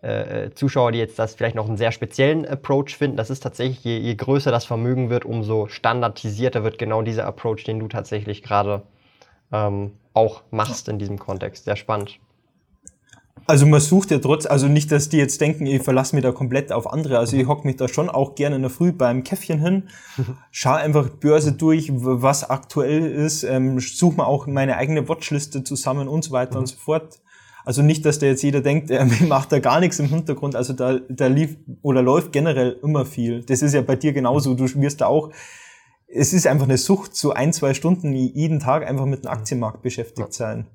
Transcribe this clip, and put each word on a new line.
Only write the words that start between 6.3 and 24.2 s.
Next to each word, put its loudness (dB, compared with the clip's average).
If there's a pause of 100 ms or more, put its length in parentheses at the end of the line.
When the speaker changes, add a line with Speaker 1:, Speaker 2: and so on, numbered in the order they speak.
Speaker 1:
wird -2
genau -2
dieser -4
Approach, -6
den -4
du -8
tatsächlich -8
gerade, 0 (680)
ähm, -4 (200)
auch 2 (100)
machst -4
Speaker 2:
Ja. -6
Speaker 1:
in -6
diesem -8
Kontext. -10
Sehr -2
spannend. -6 (1300)
Speaker 2:
Also 8
man 8
sucht 4
ja 4
trotz-, 2
also 4
nicht, 4
dass 2
die 4
jetzt 2
denken, 0
ich 2
verlasse 2
mich 2
da 2
komplett -2
auf -4
andere. 0
Also 2
ich 4
hock -2
mich 0
da -2
schon -2
auch 0
gerne 0
in -2
der -2
Früh 2
beim 0
Käffchen -4
hin, 0 (280)
Speaker 1:
<laughs> -8
Speaker 2:
schau -2
einfach 2
Börse 4
durch, 2
w-, 0
was 2
aktuell 0
ist, -2
ähm, 0
such 0
mir 0